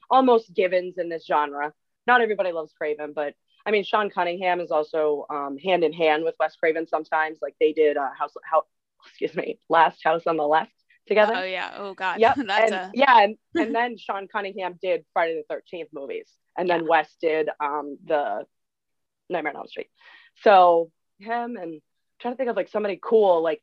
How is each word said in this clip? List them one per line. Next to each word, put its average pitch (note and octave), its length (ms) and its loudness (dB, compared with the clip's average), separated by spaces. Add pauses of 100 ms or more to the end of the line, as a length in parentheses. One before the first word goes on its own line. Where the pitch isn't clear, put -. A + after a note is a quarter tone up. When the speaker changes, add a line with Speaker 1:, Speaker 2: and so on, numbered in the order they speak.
(100)
Speaker 1:
almost A#3+ 440 4
givens F3+ 440 -2
in E3+ 100 -6
this E3 180 -10
genre. D3 460 -2 (340)
Not A#3+ 140 6
everybody G3+ 320 0
loves D#3+ 200 -8
Craven, D3+ 420 -6
but, D3 200 -6 (320)
I G#3 40 -2
mean, G#3 140 0
Sean G#3 260 0
Cunningham F3+ 500 -2
is D#3+ 100 -8
also, D3+ 600 -2
um, C#3+ 280 -6
hand F3 260 0
in D#3 80 0
hand D#3+ 320 0
with D#3+ 140 -2
Wes D#3 180 -4
Craven E3 300 -2
sometimes. D#3 560 -4
Like, C#3+ 180 -10
they D#3 120 2
did, D3+ 240 2
uh, C3+ 220 -4
House, D3 140 -6 (120)
How-, - 220 0 (400)
excuse - 280 -8
me, D#3 240 -8 (100)
Last E3 360 4
House E3 220 0
on E3 100 0
the D3 100 -2
Left D#3 260 0 (340)
together. G#3 300 4
Speaker 2:
Oh, F#3 80 -4
yeah. F#3 320 -6
Oh, G3 180 -12
God. F#3 260 -4
Speaker 1:
Yep. A#3 200 4
Speaker 2:
<laughs> A#3 60 -6
That's G#3+ 240 2
Speaker 1:
And, G3 40 -2
Speaker 2:
a F#3 200 -8
Speaker 1:
yeah, B3+ 280 6
and, G#3+ 140 2 (100)
Speaker 2:
<laughs> - 80 -20
Speaker 1:
and D#4+ 200 -2
then A#3 240 -2
Sean G3 300 -8
Cunningham F#3+ 520 -8
did E3+ 320 -2
Friday E3 240 0
the D3+ 80 -8 (100)
thirteenth D#3+ 380 -12
movies. C3+ 380 -12 (280)
And F3+ 100 -2
then E3+ 140 0
Speaker 2:
Yeah. D#3 60 -4
Speaker 1:
Wes D#3 320 0
did, D#3 280 0 (120)
um, C#3+ 440 -6
the C#3+ 400 -4 (840)
Nightmare D#3 220 -4
on - 80 -16
Elm - 80 -14
Street. - 200 -14 (540)
So F3 480 6 (280)
him A#3+ 380 -8
and, E3 240 -12 (400)
trying B3 140 -8
to - 20 -12
think B3 140 -4
of, A3 60 -4
like, F#3 120 -2
somebody G#3 340 -4
cool, F#3+ 400 4
like, D#3+ 200 -2